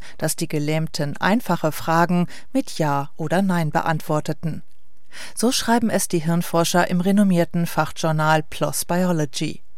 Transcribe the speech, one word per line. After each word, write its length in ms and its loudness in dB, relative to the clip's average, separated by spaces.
dass 200 -2
die 120 -4
Gelähmten 680 -2
einfache 540 0
Fragen 560 2
mit 260 -2
Ja 380 0
oder 260 0
Nein 280 2
beantworteten. 920 -2
So 160 2
schreiben 400 2
es 160 0
die 140 0
Hirnforscher 680 2
im 120 0
renommierten 680 4
Fachjournal 800 2
plos 400 -2
Biology. 800 0